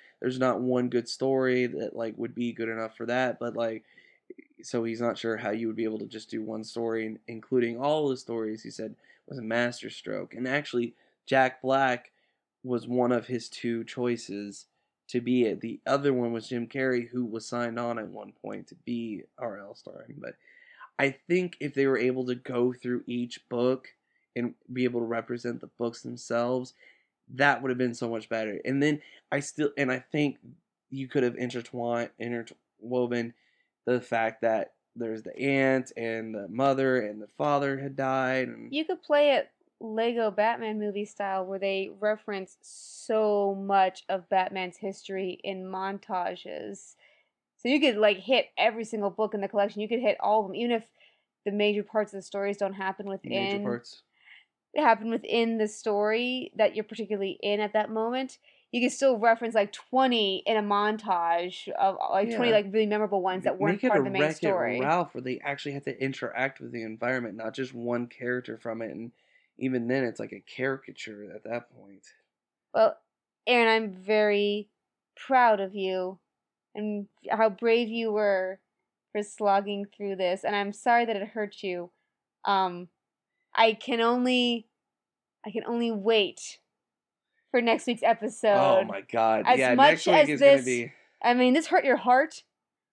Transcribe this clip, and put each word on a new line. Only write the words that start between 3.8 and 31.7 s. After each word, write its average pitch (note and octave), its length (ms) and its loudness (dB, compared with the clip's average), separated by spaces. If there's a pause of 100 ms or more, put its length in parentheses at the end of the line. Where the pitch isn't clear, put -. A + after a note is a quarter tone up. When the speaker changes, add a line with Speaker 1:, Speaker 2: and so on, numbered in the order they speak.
Speaker 1:
so A#2 240 -4
he's A#2 160 -4
not A#2 160 0
sure A2+ 200 -2
how G#2 140 -4
you A2+ 160 -4
would A2 80 -4
be A2+ 80 -4
able A2 160 -4
to G#2+ 60 -8
just A2+ 240 -14
do A2+ 120 -6
one A2 220 -8
story, A2+ 420 -4
and A2 220 -10
including A#2 500 0
all D3 300 0
the C3+ 80 0
stories, A2+ 480 -6
he A2+ 80 -12
said, A2 240 -10 (320)
was C#3 100 -12
a B2 40 -10
masterstroke. A2+ 920 -4
And B2 140 -6
actually, B2+ 460 -2 (320)
Jack C3 360 2
Black C3 500 0 (520)
was A#2+ 240 -2
one B2 240 2
of A#2+ 160 0
his B2 220 -6
two A#2 340 -4
choices A2+ 840 -6 (420)
to B2+ 100 0
be B2 240 4
it. G2+ 180 0
The A#2 240 -8
other C#3 280 2
one A#2+ 180 0
was A2+ 180 -6
Jim A#2+ 180 -4
Carrey, B2+ 420 -2
who B2 160 -4
was A2 200 -8
signed A#2+ 340 -4
on A#2+ 200 -2
at G#2 80 -8
one G2+ 240 -14 (100)
point G#2 260 -12
to - 80 -20
be A#2 480 -8 (140)
R G#2+ 220 -8
L G2+ 160 -16
Stine. - 420 -18
But - 180 -12 (640)
I C#3 100 4 (180)
think F3+ 320 0
if C#3+ 140 -6
they C#3 140 4
were C3 100 4
able B2+ 300 0
to B2 80 -2
go B2 380 0
through B2 340 -4
each A#2+ 420 -6
book B2 400 0 (460)
and A#2+ 200 -4 (160)
be B2+ 140 -2
able A#2+ 160 0
to A#2 40 -2
represent A#2+ 560 -6
the - 60 -16
books A#2 340 -6
themselves, A#2+ 720 -4 (600)
that C3+ 260 4
would C3+ 80 -4
have B2 80 -2
been B2 160 0
so A#2 160 -6
much A2+ 200 -6
better. A2 360 -4
And C#3 160 0
then D3+ 200 2 (300)
I C#3+ 100 0
still, D3 360 -2
and C3+ 140 2
I D3 80 -2
think D3 380 -2 (520)
you C3+ 180 -8
could C3 160 2
have A#2+ 120 0
intertwined, A#2+ 760 -4 (100)